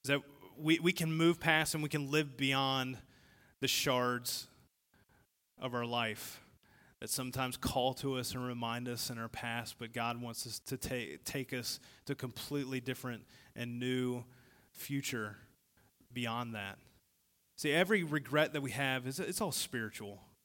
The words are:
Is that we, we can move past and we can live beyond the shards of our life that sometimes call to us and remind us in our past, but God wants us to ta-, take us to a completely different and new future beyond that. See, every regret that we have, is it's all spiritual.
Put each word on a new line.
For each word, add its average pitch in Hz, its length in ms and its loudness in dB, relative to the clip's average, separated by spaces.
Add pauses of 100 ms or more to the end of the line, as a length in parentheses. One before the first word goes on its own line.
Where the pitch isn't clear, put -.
Is 123 40 -2
that 139 120 4 (360)
we, 156 220 6
we 175 140 6
can 160 180 0
move 165 300 6
past 156 320 6
and 156 100 0
we 143 60 -2
can 143 200 0
live 143 280 2
beyond 135 600 2 (640)
the 135 80 2
shards 123 800 2 (1120)
of 127 120 -4
our 120 120 0
life 117 560 -2 (600)
that 113 80 -8
sometimes 127 480 -2
call 131 360 0
to 135 220 -2
us 123 180 -4
and 127 140 -2
remind 120 400 -4
us 120 220 -4
in 117 80 -8
our 113 100 -4
past, 117 500 -6
but 117 140 -10
God 120 300 -2
wants 117 260 -6
us 110 200 -8
to 131 100 -4
ta-, 113 480 -4
take - 260 -4
us 123 300 -4 (240)
to 143 80 -2
a - 20 0
completely 131 640 -4
different 120 440 -6 (340)
and 120 200 -4
new 123 460 2 (480)
future 113 640 -4 (760)
beyond 117 420 -2
that. 101 220 -6 (800)
See, 147 160 2
every 185 300 6
regret 151 500 2
that 147 80 0
we 135 100 -2
have, 131 340 0
is 135 140 -4
it's 185 220 -2
all 175 100 0
spiritual. 107 680 -4 (240)